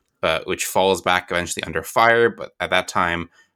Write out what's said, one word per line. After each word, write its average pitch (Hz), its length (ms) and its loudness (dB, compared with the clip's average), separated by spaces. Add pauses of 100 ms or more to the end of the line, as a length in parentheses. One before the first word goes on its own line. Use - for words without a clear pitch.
(240)
uh, 80 220 0
which - 180 -4
falls 95 380 2
back 90 280 0
eventually 87 340 -4
under 80 200 -6
fire. 117 460 4
But - 320 -14
at 85 80 -4
that 92 180 0
time, 85 420 -2 (260)